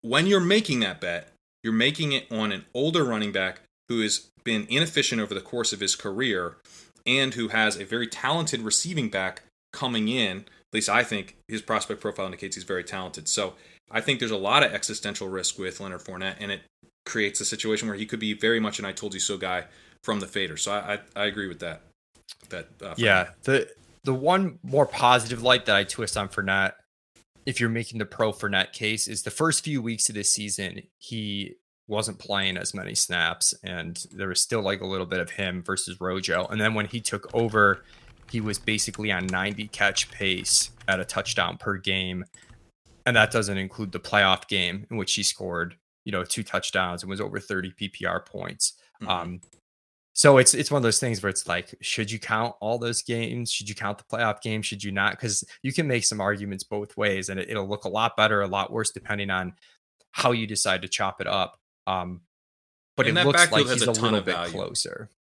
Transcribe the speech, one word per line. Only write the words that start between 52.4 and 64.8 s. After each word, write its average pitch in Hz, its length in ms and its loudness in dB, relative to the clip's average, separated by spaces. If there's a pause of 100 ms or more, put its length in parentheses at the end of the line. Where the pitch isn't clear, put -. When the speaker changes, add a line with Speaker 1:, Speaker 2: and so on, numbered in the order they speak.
Speaker 2:
all 113 180 -2
those 117 240 -2
games? 117 500 -4
Should 104 160 -4
you 107 60 -8
count 104 240 -6
the - 60 -20
playoff 110 360 -2
game? 110 220 -2
Should 101 200 -6
you 101 80 -4
not? 98 300 0
'Cause 104 240 -2 (180)
you 135 120 -4
can 165 120 0
make 120 200 2
some 107 140 0
arguments 101 440 -2
both 104 320 -8
ways, 98 320 0
and 95 100 -4
it, 92 120 -4
it'll 101 180 -4
look 101 160 -4
a 101 60 -2
lot 110 260 2
better, 107 240 6
a 101 60 2
lot 95 260 -2
worse, 113 180 -2
depending 101 380 -6
on 92 240 -2 (600)
how 123 200 2
you 113 140 0
decide 98 340 0
to 92 80 -8
chop 98 320 -2
it 95 60 -4
up. 95 320 0 (280)
Um, 90 360 -4 (760)
but 120 100 4
Speaker 1:
And 156 120 4
Speaker 2:
it - 20 4
Speaker 1:
that 175 60 6
Speaker 2:
looks 165 160 8
Speaker 1:
backfield 160 180 6
Speaker 2:
like 123 80 4
Speaker 1:
has 123 120 2
Speaker 2:
he's 120 80 4
Speaker 1:
a - 20 2
Speaker 2:
a 113 40 2
Speaker 1:
ton 107 100 0
Speaker 2:
little 107 160 4
Speaker 1:
of 92 40 -10
Speaker 2:
bit 90 120 0
Speaker 1:
value. 87 160 -4
Speaker 2:
closer. - 580 -6 (120)